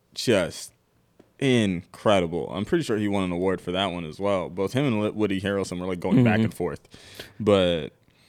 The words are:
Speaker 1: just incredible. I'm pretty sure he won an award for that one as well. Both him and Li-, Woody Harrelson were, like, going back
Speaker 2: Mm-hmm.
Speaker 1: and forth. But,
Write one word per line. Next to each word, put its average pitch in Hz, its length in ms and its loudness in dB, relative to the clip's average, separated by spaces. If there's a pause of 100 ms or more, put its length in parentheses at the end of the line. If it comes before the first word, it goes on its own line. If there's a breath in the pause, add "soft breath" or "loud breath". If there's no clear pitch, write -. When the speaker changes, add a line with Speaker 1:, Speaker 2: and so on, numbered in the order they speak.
(140)
Speaker 1:
just 92 580 -2 (680)
incredible. 95 1160 0
I'm 98 100 -4
pretty 165 200 0
sure 113 120 -2
he 107 120 -2
won 101 160 0
an 90 80 -4
award 92 280 0
for 90 120 -8
that 95 200 0
one 87 120 -8
as 78 160 -12
well. 95 280 0
Both 95 260 -4
him 143 120 2
and 107 160 0
Li-, 107 80 0
Woody 98 300 -2
Harrelson 98 400 -4
were, 90 60 -6
like, 92 140 -4
going 101 240 4
back 110 120 4
Speaker 2:
Mm-hmm. 113 80 2
Speaker 1:
and 113 100 -4
forth. - 340 -6 (520 loud breath)
But, 90 480 4 (400 soft breath)